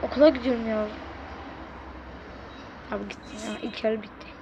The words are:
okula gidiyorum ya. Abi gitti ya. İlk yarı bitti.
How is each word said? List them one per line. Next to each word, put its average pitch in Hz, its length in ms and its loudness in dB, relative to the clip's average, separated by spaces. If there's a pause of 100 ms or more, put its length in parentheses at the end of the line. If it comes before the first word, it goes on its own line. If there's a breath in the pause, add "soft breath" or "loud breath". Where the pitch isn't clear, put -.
okula 285 260 10
gidiyorum 240 400 2
ya. 214 180 2 (2000)
Abi 202 180 -2
gitti - 380 -10
ya. 208 140 -6
İlk - 220 -6
yarı 220 180 4
bitti. - 260 -12 (140)